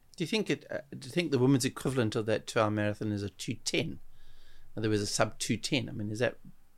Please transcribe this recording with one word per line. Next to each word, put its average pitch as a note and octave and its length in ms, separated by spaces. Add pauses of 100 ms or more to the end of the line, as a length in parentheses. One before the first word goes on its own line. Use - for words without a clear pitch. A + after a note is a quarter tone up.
(160)
Do E3+ 80
you D3+ 40
think A3 200
it? - 220
Uh, - 80 (200)
do C3 100
you A#2+ 40
think E3+ 180
the C3+ 80
women's C3 280
equivalent B2+ 500
of A2+ 80
that A2 220
two-hour G#2+ 240
marathon G#2 420
is G2+ 100
a G2+ 60
two - 260 (100)
ten? - 360 (760)
There A2 160
was G#2 120
a G#2 40
sub A2 320
two A2 200
ten. C3 320
I - 20
mean, G#2 180
is A2 100
that? A#2 180 (400)